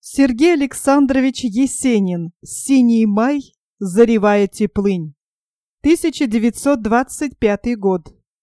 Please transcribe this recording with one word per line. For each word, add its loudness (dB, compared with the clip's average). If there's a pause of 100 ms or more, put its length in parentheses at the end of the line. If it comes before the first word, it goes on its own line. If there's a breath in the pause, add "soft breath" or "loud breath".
Сергей 2
Александрович 0
Есенин. -2 (120)
«Синий 2
май, -2 (240)
заревая 2
теплынь». -4 (680)
Тысяча 0
девятьсот -2
двадцать -4
пятый -2
год. -4 (280)